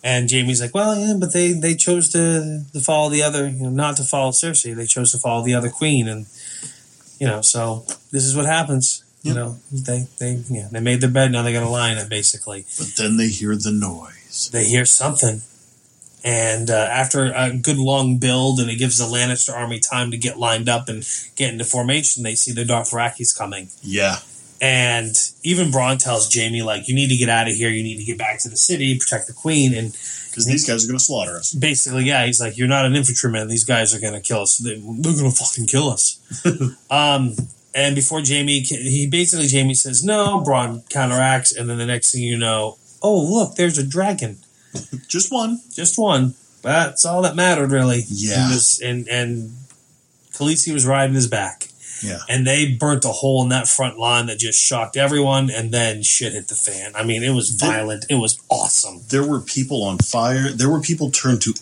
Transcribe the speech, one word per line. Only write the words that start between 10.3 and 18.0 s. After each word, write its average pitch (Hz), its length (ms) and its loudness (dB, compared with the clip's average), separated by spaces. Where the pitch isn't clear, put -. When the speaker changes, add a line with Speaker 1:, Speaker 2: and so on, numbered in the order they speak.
Speaker 1:
yeah, 107 240 -6
they 113 80 -6
made 123 220 2
their 131 80 4
bed, 131 200 4
now 120 120 0
they 117 100 0
gotta 117 160 -2
lie 117 240 0
in 110 60 -2
it, 104 100 -8
basically. 104 560 -4
Speaker 2:
But - 180 -8
then 110 220 2
they 113 100 2
hear 104 260 -2
the 104 180 -2
noise. - 760 -6
Speaker 1:
They 113 160 0
hear 123 200 2
something. 127 560 2
And, 113 440 0
uh, 113 40 2
after 131 420 0
a 127 240 0
good 139 220 0
long 131 400 2